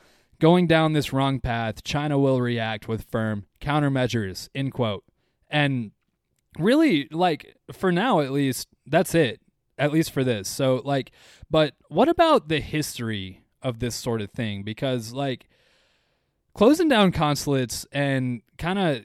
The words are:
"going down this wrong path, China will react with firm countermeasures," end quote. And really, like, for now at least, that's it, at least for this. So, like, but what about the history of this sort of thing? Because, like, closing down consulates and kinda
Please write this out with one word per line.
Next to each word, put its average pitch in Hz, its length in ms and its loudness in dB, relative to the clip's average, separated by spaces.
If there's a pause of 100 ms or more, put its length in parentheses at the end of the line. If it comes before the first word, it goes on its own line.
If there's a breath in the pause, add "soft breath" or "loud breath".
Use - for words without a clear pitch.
(400 soft breath)
"going 170 280 6
down 160 260 4
this 147 180 0
wrong 135 280 0
path, 117 440 -4
China 147 360 -2
will 135 220 2
react 113 460 -4
with 110 220 -6
firm 110 380 -4 (120)
countermeasures," 127 920 -2
end 139 180 -4
quote. 107 320 -4 (460)
And 139 440 -2 (680)
really, 220 500 2
like, 165 460 -2 (160)
for 185 200 0
now 190 280 2
at 135 120 -2
least, 135 360 -2 (180)
that's 165 300 0
it, 139 260 0 (380)
at 143 120 0
least 160 200 0
for 139 120 -2
this. 110 240 -2
So, 131 380 0
like, 139 260 -4 (380 soft breath)
but 156 260 2 (140)
what 208 200 4
about 320 400 4
the 156 100 0
history 110 840 -6 (180)
of 120 180 -6
this 120 160 -4
sort 113 240 -4
of 104 120 -8
thing? 101 320 -6
Because, 117 500 -4
like, 135 340 -6 (1080)
closing 302 360 4
down 208 220 4
consulates 143 800 -2
and 131 500 -2 (160)
kinda 170 460 -2